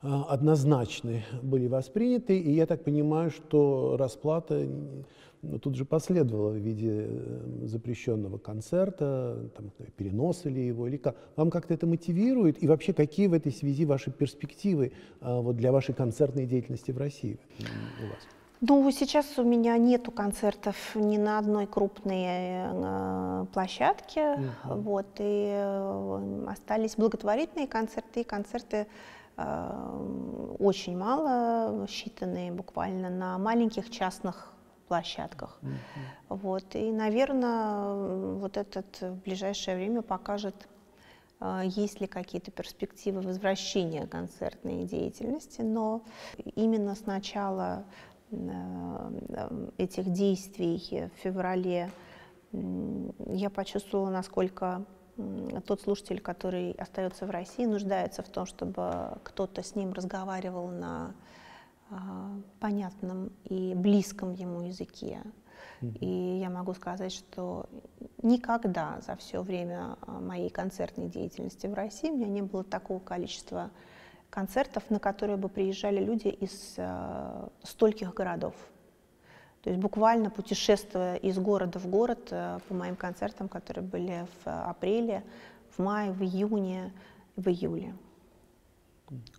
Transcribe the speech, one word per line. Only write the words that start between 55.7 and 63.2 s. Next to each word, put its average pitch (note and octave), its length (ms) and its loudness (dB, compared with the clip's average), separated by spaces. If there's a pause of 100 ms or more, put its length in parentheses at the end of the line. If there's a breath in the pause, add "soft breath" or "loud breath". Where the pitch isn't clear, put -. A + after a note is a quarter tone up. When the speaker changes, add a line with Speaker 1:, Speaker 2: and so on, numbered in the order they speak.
Speaker 2:
слушатель, G3+ 380 -2
который F3+ 520 -4
остаётся F#3 540 -6
в G3+ 40 -6
России, F#3 360 -2
нуждается G3 560 0
в - 60 -12
том, F#3 180 -4
чтобы F3+ 760 -6
кто-то - 400 -6
с - 140 -8
ним F#3+ 160 -2
разговаривал F#3 760 -6
на, F3 460 -8 (760 loud breath)
а, F#3+ 420 -10 (280)
понятном F#3+ 720 -2 (140)